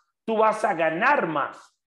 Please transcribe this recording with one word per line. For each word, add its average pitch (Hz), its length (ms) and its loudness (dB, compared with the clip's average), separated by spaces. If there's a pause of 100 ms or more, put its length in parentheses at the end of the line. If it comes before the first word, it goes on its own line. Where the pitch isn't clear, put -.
(260)
tú 226 120 -2
vas 214 280 2
a 208 80 0
ganar 185 520 0
más. 143 480 -6 (140)